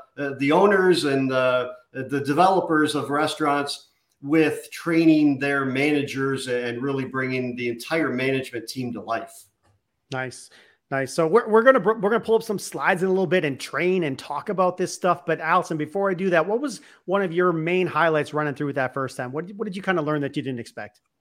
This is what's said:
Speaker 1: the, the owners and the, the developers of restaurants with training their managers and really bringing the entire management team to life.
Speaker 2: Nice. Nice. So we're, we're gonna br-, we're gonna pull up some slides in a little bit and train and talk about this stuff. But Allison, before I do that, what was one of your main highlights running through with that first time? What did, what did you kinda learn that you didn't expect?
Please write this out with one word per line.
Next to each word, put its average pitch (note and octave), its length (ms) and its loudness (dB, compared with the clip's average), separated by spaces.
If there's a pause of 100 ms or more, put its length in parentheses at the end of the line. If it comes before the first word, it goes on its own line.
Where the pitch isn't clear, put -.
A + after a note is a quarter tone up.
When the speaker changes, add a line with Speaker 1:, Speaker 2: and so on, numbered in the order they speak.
(160)
Speaker 1:
the, C#3 200 -6
the C#3 160 0
owners F#3 540 4
and C3+ 260 2
the, B2+ 400 0 (200)
the C3 320 -6
developers D#3 720 4
of C#3+ 160 -4
restaurants C#3+ 800 -2 (340)
with D3 480 0
training D#3+ 680 4
their C#3 260 0
managers C3+ 840 -2
and A#2+ 360 -4
really C3+ 220 -2
bringing B2+ 500 -4
the A#2+ 140 -4
entire C#3+ 420 -2
management C3 560 -2
team B2 260 -8
to G#2 80 -10
life. A2+ 440 -6 (680)
Speaker 2:
Nice. C3 400 -8 (380)
Nice. C3+ 240 -2
So E3 140 2
we're, A3+ 220 2
we're A3 140 6
gonna C4 180 6
br-, A3 180 0
we're G3 100 0
gonna A3+ 120 0
pull A3 140 0
up A3 80 2
some G3+ 140 -4
slides E3 460 -2
in F#3+ 60 2
a - 20 2
little F#3 160 2
bit F3 160 2
and C3+ 160 -4
train F3 460 0
and C3+ 120 -4
talk - 300 -8
about F3+ 300 0
this F3 160 -4
stuff. - 320 -2
But E3 160 -2
Allison, E3 340 0
before F3 340 -2
I F#3+ 40 0
do F#3 160 -2
that, E3+ 180 4
what A3 140 -2
was C4 180 -6 (240)
one G3 180 0
of F3 120 -2
your F3+ 180 2
main E3+ 360 0
highlights D3+ 460 2
running D3 220 -2
through D3+ 120 -4
with C#3 100 -6
that C3 160 0
first C3+ 240 -6
time? B2+ 160 -6
What E3 140 -8
did, G3+ 100 -16
what G#3+ 80 -6
did F#3+ 100 -8
you G3 60 -10
kinda F#3 200 0
learn D3+ 200 0
that C#3 160 -4
you D3 40 -4
didn't B2 200 -6
expect? - 400 -16 (200)